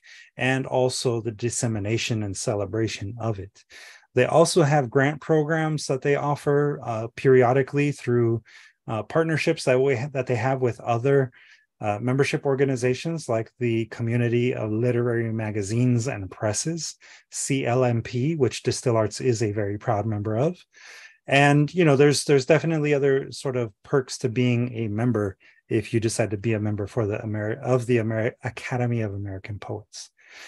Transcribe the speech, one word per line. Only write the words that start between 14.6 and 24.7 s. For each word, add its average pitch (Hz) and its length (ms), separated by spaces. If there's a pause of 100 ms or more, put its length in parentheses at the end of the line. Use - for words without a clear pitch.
Literary 117 640
Magazines 113 760
and 98 220
Presses, 156 680 (340)
C 135 360
L 123 180
M 117 180
P, 127 320
which 131 280
Distill 117 340
Arts 107 240
is 123 220
a 104 100
very 104 260
proud 104 280
member 107 300
of. 160 200 (720)
And, 143 480
you 175 100
know, 143 120
there's, 143 280
there's 139 220
definitely 156 480
other 139 380
sort 131 240
of 120 160 (100)
perks - 360
to 131 100
being 120 460